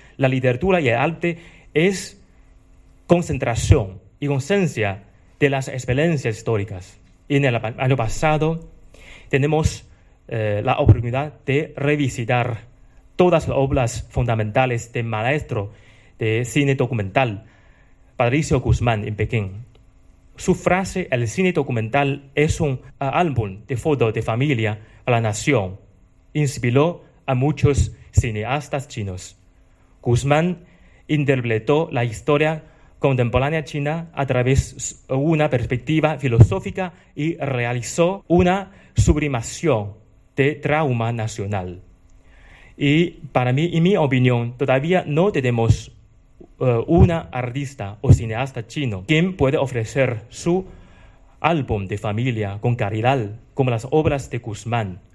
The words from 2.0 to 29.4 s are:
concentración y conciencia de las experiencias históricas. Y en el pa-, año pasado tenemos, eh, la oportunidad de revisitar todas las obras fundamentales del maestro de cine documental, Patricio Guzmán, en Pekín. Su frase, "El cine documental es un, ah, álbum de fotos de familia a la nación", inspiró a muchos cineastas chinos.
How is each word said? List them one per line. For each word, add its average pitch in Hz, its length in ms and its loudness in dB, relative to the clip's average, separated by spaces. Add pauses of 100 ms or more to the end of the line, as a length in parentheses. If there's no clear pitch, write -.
concentración 123 960 2 (180)
y 147 80 -6
conciencia 135 800 0 (340)
de 139 120 4
las 135 180 -2
experiencias 131 680 0
históricas. 98 640 -6 (260)
Y 143 100 0
en 139 100 2
el 120 120 2
pa-, 110 200 -6
año 127 180 2
pasado 156 720 0 (640)
tenemos, 151 580 -2 (400)
eh, 107 340 -4
la 127 140 0
oportunidad 127 560 2 (140)
de 139 280 -2
revisitar 123 920 -2 (500)
todas 175 320 4
las - 80 -2
obras 135 540 0
fundamentales 120 840 -2
del 120 120 -4
maestro 113 680 -4 (460)
de 113 260 0
cine 139 300 2
documental, 117 720 -2 (680)
Patricio 135 440 2
Guzmán, 117 480 0
en 104 80 -6
Pekín. 107 480 -4 (720)
Su - 180 0
frase, 185 560 -2
"El 120 160 0
cine 185 260 0
documental 139 840 -2
es 151 260 0
un, 139 220 -2 (160)
ah, 139 100 -4
álbum 117 580 -2
de 127 120 -4
fotos 120 340 2
de 113 80 -4
familia 113 600 -2 (260)
a - 40 2
la 117 120 2
nación", 104 580 -2 (540)
inspiró 147 720 0 (200)
a 135 100 -2
muchos 139 640 2 (160)
cineastas 131 760 -2
chinos. 95 520 -10 (640)